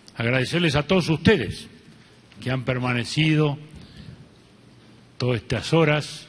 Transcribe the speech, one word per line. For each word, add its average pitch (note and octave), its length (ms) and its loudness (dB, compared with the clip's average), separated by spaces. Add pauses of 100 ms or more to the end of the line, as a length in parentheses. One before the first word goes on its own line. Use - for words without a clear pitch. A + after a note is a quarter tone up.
(180)
Agradecerles C3 580 0
a D3 100 0
todos F3+ 240 2
ustedes D#3 580 2 (720)
que B2 100 -4
han C3 140 -4
permanecido C3 920 0 (1600)
todas B2 240 -2
estas - 320 -2
horas D3+ 540 2